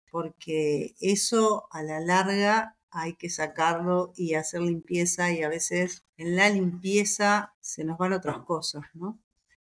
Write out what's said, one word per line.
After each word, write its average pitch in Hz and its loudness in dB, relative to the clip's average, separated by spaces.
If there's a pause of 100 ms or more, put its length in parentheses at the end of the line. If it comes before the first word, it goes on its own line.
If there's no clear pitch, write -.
(100)
porque 156 -2
eso 208 2
a 156 -10
la 156 -4
larga 196 2 (160)
hay 165 -6
que 175 -10
sacarlo 170 0
y 165 -2
hacer 156 -2
limpieza, 175 0
y 165 0
a 151 0
veces 175 -2 (120)
en 170 -2
la 196 6
limpieza 202 2
se - -10
nos 165 -4
van 185 0
otras 151 -4
cosas, 156 -6 (100)
¿no? 185 -10 (480)